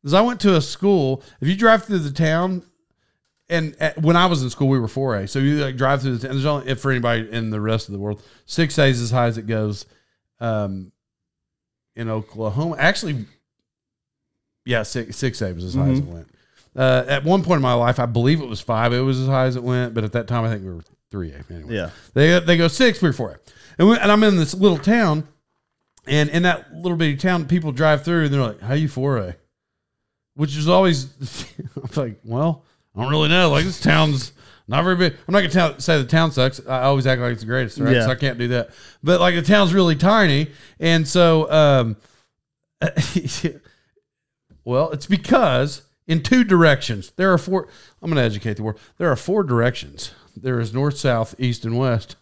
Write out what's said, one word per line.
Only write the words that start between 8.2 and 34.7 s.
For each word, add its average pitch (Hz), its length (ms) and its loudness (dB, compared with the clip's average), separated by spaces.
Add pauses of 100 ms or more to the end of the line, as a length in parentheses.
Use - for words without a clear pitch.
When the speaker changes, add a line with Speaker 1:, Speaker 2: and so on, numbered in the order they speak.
Speaker 1:
six 156 320 -2
A 143 100 4
is 123 140 0
as 117 80 -4
high 120 180 0
as 113 100 -4
it 107 100 -10
goes, 107 380 -4 (560)
um, 98 500 -6 (1040)
in 113 140 -8
Oklahoma. 110 680 -6
Actually, 151 460 -2 (1400)
yeah, 117 180 -2
six, - 320 -8
six 131 260 -4
A 95 120 -6
was 85 100 -10
as 92 120 -8
high 135 140 2
as 131 100 2
it 143 40 -4
Speaker 2:
Mm-hmm. 85 100 -10
Speaker 1:
went. 82 140 -18 (480)
Uh, 127 320 2
at 139 160 -2
one 180 200 2
point 175 140 2
in 139 60 0
my 123 100 0
life, 120 240 0
I 120 80 0
believe 120 360 0
it 131 60 -10
was 110 120 -10
five 117 340 -2
A 127 100 0
was 131 160 0
as 131 80 -2
high 131 180 2
as 127 100 -2
it 123 80 -8
went, 123 320 -2
but 113 80 -2
at 107 80 -6
that 117 160 -4
time, 117 160 -2
I 113 60 0
think 104 140 -6
we 92 100 -10
were 82 100 -14 (260)
three 87 220 -10
A. 73 100 -18 (100)
Anyway, 85 220 -12
Speaker 2:
Yeah. 87 160 -4 (240)
Speaker 1:
they, 160 280 4
they 170 160 2
go 165 100 2
six, 240 340 2
we 180 80 2
were 131 40 0
four 104 180 -6
A. - 80 -20 (400)
And, 185 100 8
we, 233 80 6
and 202 140 2
I'm 214 120 6
in 202 120 4
this 160 180 0
little 185 240 4
town, 175 480 2 (800)
and 147 240 2
in 170 140 0
that 175 320 0
little 170 220 -4
bitty 151 180 0
town, 175 320 0
people 160 240 0
drive 147 320 2
through, 170 220 0
and 139 80 0
they're 139 80 2
like, 110 180 -4
"How 113 160 -6
you 156 140 0
four 131 280 -2
A?" 90 180 -8 (1000)
Which 143 220 -4
is 151 100 -2
always, 175 380 2
<laughs> - 720 -16
I'm 131 180 -12
like, 120 300 -6
"Well, 143 380 -4 (320)
I 104 60 -8
don't 131 100 -4
really 151 180 0
know. 175 200 4
Like, 147 160 2
this 190 140 -8
town's 151 540 0 (340)
not 135 160 -2